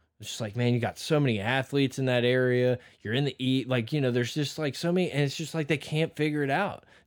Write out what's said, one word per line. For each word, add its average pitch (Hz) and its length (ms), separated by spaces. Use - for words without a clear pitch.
It's 107 100
just - 120
like, 104 140
man, 120 180
you 120 60
got 110 180
so 151 220
many 123 200
athletes 131 600
in 131 60
that 123 200
area. 123 520
You're 104 120
in 139 120
the 135 140
E-, 131 280
like, 123 260
you 151 80
know, 127 100
there's 120 220
just, 151 260
like, 147 160
so 170 160
many, 180 200
and 143 120
it's 139 140
just 160 160
like 156 140
they 156 100
can't 156 380
figure 151 280
it 135 60
out. 175 340